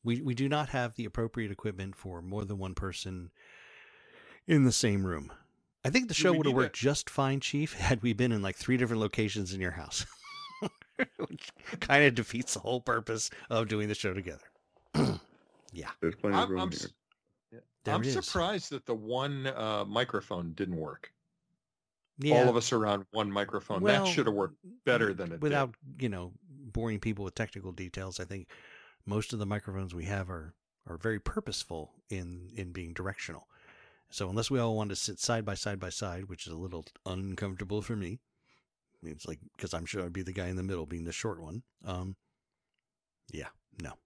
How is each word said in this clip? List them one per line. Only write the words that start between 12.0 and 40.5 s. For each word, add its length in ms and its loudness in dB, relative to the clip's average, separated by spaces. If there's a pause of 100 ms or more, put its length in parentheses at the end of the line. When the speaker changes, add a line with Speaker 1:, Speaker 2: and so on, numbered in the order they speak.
Speaker 1:
defeats 420 -2
the 80 -2
whole 200 -2
purpose 480 0 (200)
of 180 2
doing 200 0
the 80 0
show 180 -2
together. 320 -6 (480)
<clears throat> 260 4 (560)
Yeah. 140 -10 (120)
Speaker 3:
There's 120 0
plenty 220 0
Speaker 2:
I'm, 80 4
Speaker 3:
of 80 0
room 100 0
Speaker 2:
I'm 80 0
Speaker 3:
here. 140 -4
Speaker 2:
s-, 100 -10 (580)
yeah. 80 -20 (240)
Speaker 1:
There 120 2
Speaker 2:
I'm 80 2
Speaker 1:
it 40 2
is. 60 2
Speaker 2:
surprised 560 0
that 160 -8
the 80 0
one, 540 -2
uh, 400 0
microphone 680 0
didn't 240 -2
work. 340 -8 (1080)
Speaker 1:
Yeah. 160 6
Speaker 2:
All 140 10
of 60 6
us 160 4
are 140 4
on 240 2
one 220 0
microphone. 520 0
That 200 6
Speaker 1:
Well, 20 2
Speaker 2:
should 220 4
have 80 4
worked 220 0 (280)
better 300 6
than 140 -4
it 20 -6
did. 100 -6
Speaker 1:
without, 320 2 (240)
you 120 -2
know, 220 -6 (160)
boring 520 -4
people 260 -2
with 80 -6
technical 380 -6
details, 480 -8
I 60 -6
think 240 -10 (580)
most 260 0
of 60 -4
the 80 0
microphones 480 -4
we 100 -4
have 240 -2
are, 240 -10 (340)
are 100 -10
very 220 0
purposeful 720 -6 (160)
in, 480 -8
in 160 -6
being 220 -8
directional. 540 -8 (640)
So 180 -4
unless 220 0
we 80 2
all 160 2
want 160 0
to 40 -4
sit 220 -4
side 260 0
by 120 -4
side 240 -4
by 100 -6
side, 360 -6
which 200 -12
is 80 -10
a 40 -8
little 280 -8 (220)
uncomfortable 760 -4
for 140 -4
me, 240 -6 (840)
it's 260 -12
like, 120 -8 (180)
'cause 160 -6
I'm 140 -4
sure 180 -4
I'd 80 -6
be 80 -4
the 120 -6
guy 160 -2
in 60 -2